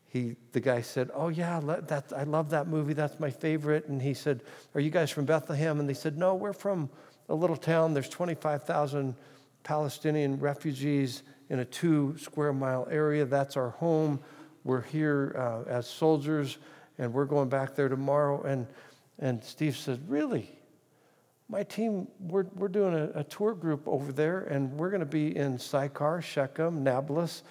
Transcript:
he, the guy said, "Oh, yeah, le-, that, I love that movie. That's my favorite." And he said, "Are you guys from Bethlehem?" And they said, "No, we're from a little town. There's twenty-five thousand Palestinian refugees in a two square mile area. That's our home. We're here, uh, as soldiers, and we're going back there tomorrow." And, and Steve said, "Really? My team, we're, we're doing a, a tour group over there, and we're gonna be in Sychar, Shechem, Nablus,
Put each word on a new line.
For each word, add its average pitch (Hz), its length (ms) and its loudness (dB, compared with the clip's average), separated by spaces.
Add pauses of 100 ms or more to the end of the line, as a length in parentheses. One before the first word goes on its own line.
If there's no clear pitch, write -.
he, 120 260 -4 (160)
the 131 80 0
guy 123 220 2
said, 127 320 -4
"Oh, 160 160 -2
yeah, 170 340 -2
le-, 156 200 -2
that, 147 280 -4
I 139 120 -4
love 151 260 0
that 156 180 0
movie. 156 240 0
That's 147 300 -2
my 147 80 0
favorite." 151 580 0
And 139 140 -2
he 139 120 0
said, 127 300 -2 (320)
"Are 147 60 2
you 151 80 2
guys 156 220 2
from 147 120 -2
Bethlehem?" 151 560 2
And 143 80 0
they 139 60 -2
said, 147 240 -4
"No, 185 180 4
we're 202 160 -4
from 190 380 -2 (400)
a 160 60 0
little 165 200 2
town. 160 380 4
There's 135 160 0
twenty-five 156 540 -2
thousand 143 520 0 (460)
Palestinian 151 760 0
refugees 139 840 0 (280)
in 131 100 0
a 120 60 -2
two 151 520 2
square 147 360 -2
mile 131 360 0
area. 151 360 2
That's 139 320 2
our 127 140 0
home. 156 500 2 (420)
We're 127 180 2
here, 147 560 0
uh, 120 320 -2
as 123 160 -2
soldiers, 151 720 2 (400)
and 120 160 -2
we're 139 120 2
going 139 240 2
back 135 260 0
there 139 140 2
tomorrow." 143 540 2
And, 135 220 0 (540)
and 127 240 0
Steve 151 320 -2
said, 123 320 -4
"Really? 247 420 0 (1000)
My 202 120 -2
team, 208 440 -2 (120)
we're, 185 260 0 (100)
we're 190 120 -2
doing 190 260 2
a, 156 260 0
a 147 40 -4
tour 214 300 -2
group 156 340 -2
over 143 240 0
there, 156 300 2
and 139 360 -2
we're 175 140 -2
gonna 185 140 0
be 151 300 0
in 139 220 0
Sychar, 147 640 -2
Shechem, 156 600 -2
Nablus, 139 680 0